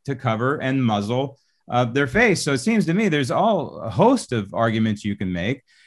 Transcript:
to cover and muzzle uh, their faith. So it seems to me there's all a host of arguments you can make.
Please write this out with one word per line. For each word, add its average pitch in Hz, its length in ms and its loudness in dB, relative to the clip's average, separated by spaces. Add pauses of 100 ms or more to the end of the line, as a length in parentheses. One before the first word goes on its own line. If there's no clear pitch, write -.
to 139 100 -4
cover 127 460 -2
and 131 200 -2
muzzle 117 560 -2 (340)
uh, 123 140 2
their 135 220 0 (120)
faith. 226 180 4
So - 160 -2
it 131 60 0
seems 214 260 2
to 165 80 0
me 214 140 2
there's 147 240 0
all 156 480 0
a 90 100 -8
host 226 440 2
of 104 200 -4
arguments 110 520 0
you 101 100 -2
can 95 160 -4
make. 92 320 -4 (240)